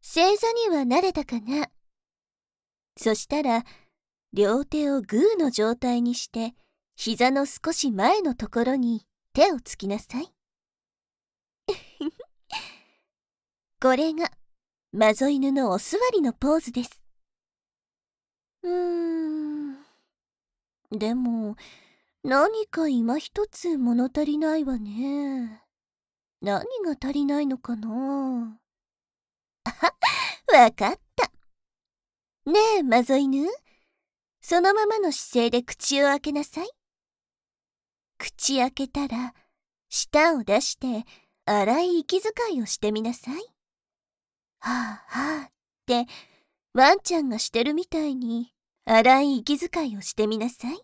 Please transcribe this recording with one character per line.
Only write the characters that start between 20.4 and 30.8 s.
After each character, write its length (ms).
で 240
も、 400
何 460
か 180
今 320
一 300
つ 300
物 260
足 220
り 120
な 200
い 60
わ 140
ね。 840
何 240
が 80
足 220
り 120
な 140
い 80
の 100
か 160
な？ 840
あ、 60
わ 180
か 220